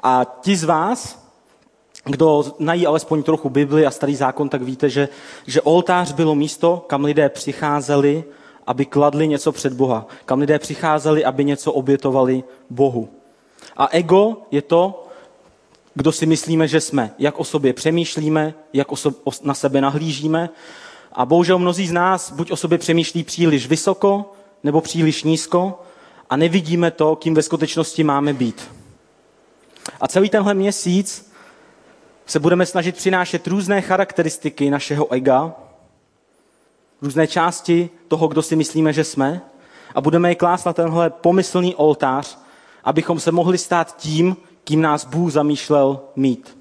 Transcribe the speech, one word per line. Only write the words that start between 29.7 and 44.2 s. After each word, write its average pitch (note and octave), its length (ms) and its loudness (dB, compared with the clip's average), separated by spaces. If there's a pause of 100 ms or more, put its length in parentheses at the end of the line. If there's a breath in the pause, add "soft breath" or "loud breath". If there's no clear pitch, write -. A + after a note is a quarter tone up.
A C3 80 -4
celý G3+ 220 2
tenhle G3+ 240 2
měsíc G3 800 -2 (960 soft breath)
se - 140 -2
budeme F3 260 2
snažit F3+ 300 -4
přinášet F3+ 500 -2
různé G3 340 0
charakteristiky F3 880 -2
našeho C#3+ 420 -2
ega, C#3 420 2 (1500)
různé C#3+ 240 0
části E3+ 640 0 (180)
toho, D#3+ 200 2
kdo D3+ 140 0
si D#3+ 140 -2
myslíme, D#3 360 0
že D3+ 120 0
jsme, C#3+ 360 -2 (540 loud breath)
a C#3+ 60 0
budeme E3+ 300 4
je F3 40 2
klást F3 300 0
na F3 80 -2
tenhle E3 380 0
pomyslný F3+ 640 0
oltář, C#3+ 640 0 (460 soft breath)
abychom D#3 360 -2
se E3 120 0
mohli F3 260 2
stát - 380 -2
tím, E3 400 0 (280 soft breath)